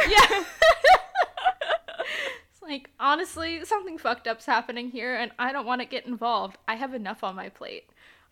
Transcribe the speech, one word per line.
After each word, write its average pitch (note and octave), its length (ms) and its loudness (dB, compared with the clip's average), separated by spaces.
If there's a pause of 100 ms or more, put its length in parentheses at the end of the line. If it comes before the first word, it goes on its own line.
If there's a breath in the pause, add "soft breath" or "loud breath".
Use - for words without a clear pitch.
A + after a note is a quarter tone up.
<laughs> D5 80 4
Yeah. G#4 400 6
<laughs> - 40 -18 (2000 loud breath)
It's - 100 -20
like, C#4+ 280 -12 (100)
"Honestly, D#4+ 680 -2
something F#4 320 -6
fucked A#3+ 300 -4
up's A3+ 180 -6
happening B3 440 -2
here, B3 260 -6
and A#3 240 -6
I B3 120 -2
don't C4+ 140 -6
wanna B3 200 -4
get - 200 -10
involved. A3+ 520 -4 (100)
I A3 80 -2
have B3+ 180 -6
enough G#3+ 300 -10
on F#3+ 120 -6
my F#3 140 -12
plate." - 400 -16 (420 soft breath)